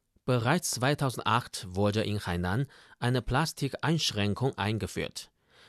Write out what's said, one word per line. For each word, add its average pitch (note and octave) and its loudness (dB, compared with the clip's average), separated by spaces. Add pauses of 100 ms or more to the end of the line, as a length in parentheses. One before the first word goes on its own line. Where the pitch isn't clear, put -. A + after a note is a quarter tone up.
(260)
Bereits B2+ 2
zweitausendacht B2 0
wurde G2+ 2
in G2+ -2
Hainan F2+ 0 (320)
eine B2 2
Plastikeinschränkung C3+ 0
eingeführt. G2 -4 (380)